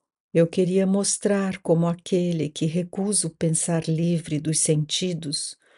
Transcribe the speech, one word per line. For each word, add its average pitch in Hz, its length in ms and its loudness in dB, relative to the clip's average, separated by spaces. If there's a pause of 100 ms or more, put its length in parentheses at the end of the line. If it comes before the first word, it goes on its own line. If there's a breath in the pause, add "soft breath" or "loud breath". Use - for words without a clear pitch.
(340)
Eu 170 140 4
queria 185 400 2
mostrar 196 720 0
como 165 280 2
aquele 170 640 0
que - 160 -4
recusa 175 640 -2
o - 20 -8
pensar 165 580 0
livre 160 520 0
dos 151 200 0
sentidos, 156 960 -2 (220 soft breath)